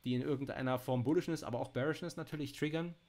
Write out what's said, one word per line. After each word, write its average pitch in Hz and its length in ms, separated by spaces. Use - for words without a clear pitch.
die 123 80
in 123 80
irgendeiner 131 580
Form 127 240
Bullishness, 165 400
aber 120 160
auch 135 100
Bearishness 151 460
natürlich 151 380
triggern. 165 420